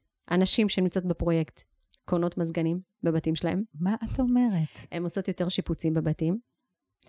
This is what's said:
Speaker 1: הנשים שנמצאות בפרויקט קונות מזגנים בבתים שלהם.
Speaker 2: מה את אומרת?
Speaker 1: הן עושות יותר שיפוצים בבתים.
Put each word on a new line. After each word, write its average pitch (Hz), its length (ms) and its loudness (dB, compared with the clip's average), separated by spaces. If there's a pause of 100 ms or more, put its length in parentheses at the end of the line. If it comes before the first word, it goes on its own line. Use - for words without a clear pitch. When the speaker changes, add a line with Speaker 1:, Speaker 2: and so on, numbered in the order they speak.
(280)
Speaker 1:
הנשים 185 400 4
שנמצאות 185 360 0
בפרויקט 170 580 0 (420)
קונות 175 340 -2
מזגנים 165 420 0 (220)
בבתים 160 320 0
שלהם. 175 280 -2 (180)
Speaker 2:
מה 190 140 0 (100)
את - 160 -4
אומרת? 240 580 2 (140)
Speaker 1:
הן 170 100 -4
עושות 175 260 -4
יותר 180 200 -2
שיפוצים 165 460 -2
בבתים. 160 440 0 (720)